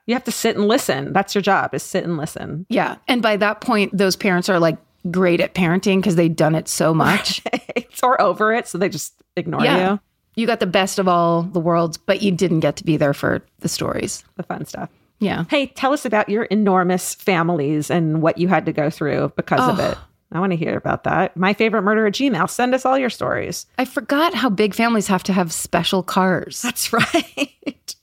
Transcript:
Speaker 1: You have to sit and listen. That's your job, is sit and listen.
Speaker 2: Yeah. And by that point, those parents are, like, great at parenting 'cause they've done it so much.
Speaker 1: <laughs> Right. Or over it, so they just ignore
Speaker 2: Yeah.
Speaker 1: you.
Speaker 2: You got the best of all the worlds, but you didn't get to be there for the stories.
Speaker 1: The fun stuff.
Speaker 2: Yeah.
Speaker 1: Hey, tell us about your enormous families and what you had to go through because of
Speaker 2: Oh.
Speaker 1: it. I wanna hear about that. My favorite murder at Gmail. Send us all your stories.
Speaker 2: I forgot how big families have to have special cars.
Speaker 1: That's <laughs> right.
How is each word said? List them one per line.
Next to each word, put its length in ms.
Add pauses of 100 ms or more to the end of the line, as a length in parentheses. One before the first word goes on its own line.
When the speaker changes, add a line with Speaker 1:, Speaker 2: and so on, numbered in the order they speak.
Speaker 1:
You 80
have 80
to 80
sit 240
and 140
listen. 440
That's 220
your 80
job, 320
is 80
sit 220
and 120
listen. 520
Speaker 2:
Yeah. 260 (140)
And 120
by 180
that 220
point, 380
those 160
parents 340
are, 120
like, 160 (340)
great 300
at 140
parenting 460
'cause 140
they've 220
done 180
it 140
so 260
much. 520
Speaker 1:
<laughs> 60
Right. 340 (180)
Or 160
over 340
it, 140
so 100
they 100
just 260 (220)
ignore 280
Speaker 2:
Yeah. 300
Speaker 1:
you. 60 (360)
Speaker 2:
You 100
got 140
the 60
best 340
of 80
all 340
the 180
worlds, 380
but 240
you 80
didn't 300
get 160
to 80
be 120
there 180
for 280 (180)
the 80
stories. 540 (140)
Speaker 1:
The 80
fun 220
stuff. 220 (300)
Speaker 2:
Yeah. 320
Speaker 1:
Hey, 160
tell 260
us 120
about 240
your 160
enormous 720
families 760
and 320
what 160
you 100
had 180
to 60
go 180
through 460
because 320
of 120
Speaker 2:
Oh. 100
Speaker 1:
it. 80 (320)
I 100
wanna 160
hear 200
about 280
that. 320
My 180
favorite 280
murder 240
at 80
Gmail. 360
Send 240
us 100
all 140
your 120
stories. 560 (120)
Speaker 2:
I 80
forgot 480
how 160
big 240
families 340
have 160
to 80
have 200
special 500
cars. 600
Speaker 1:
That's 300
<laughs> 0
right. 1120